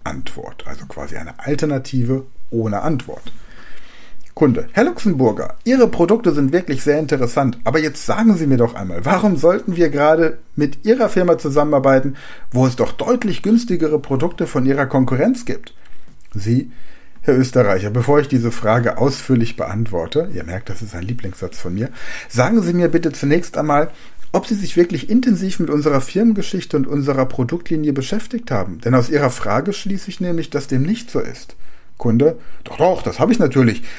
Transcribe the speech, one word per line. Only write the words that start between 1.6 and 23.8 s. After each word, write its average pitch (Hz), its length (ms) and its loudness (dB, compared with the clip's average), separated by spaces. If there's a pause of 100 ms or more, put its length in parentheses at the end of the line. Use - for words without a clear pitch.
ohne 107 320 -2
Antwort. - 500 -4 (1040)
Kunde: 123 380 2
„Herr 220 120 2
Luxemburger, 143 680 0 (100)
Ihre 254 240 4
Produkte 170 460 2
sind 139 180 2
wirklich 165 300 0
sehr 143 160 2
interessant, 135 640 0
aber 131 140 2
jetzt 156 260 -4
sagen 208 320 4
Sie 165 100 0
mir 135 120 4
doch 117 160 2
einmal, 95 320 -2
warum 185 320 2
sollten 170 380 2
wir 170 120 4
gerade 151 480 4 (200)
mit 147 280 0
Ihrer 226 240 4
Firma 175 300 2
zusammenarbeiten, 139 800 2 (340)
wo 127 160 4
es 127 100 0
doch 107 160 2
deutlich 226 500 0
günstigere 180 560 2
Produkte 147 480 -2
von 131 200 0
Ihrer 139 180 2
Konkurrenz 135 600 0
gibt?“ - 260 -4 (640)
Sie: 110 360 0 (520)
„Herr 131 160 2
Österreicher, 104 500 2
bevor 123 320 2
ich 139 80 0
diese 117 240 0
Frage 110 460 2
ausführlich 127 580 0
beantworte“, 104 800 -2
ihr 85 100 -4
merkt, 87 240 -8
das - 140 -2
ist 101 120 -10
ein 87 100 -8
Lieblingssatz 95 540 -6
von 90 140 -2
mir, 107 160 -4 (400)
„sagen 175 320 2
Sie 175 140 0
mir 175 140 2
bitte 165 240 0
zunächst 151 440 0
einmal, 151 340 2 (420)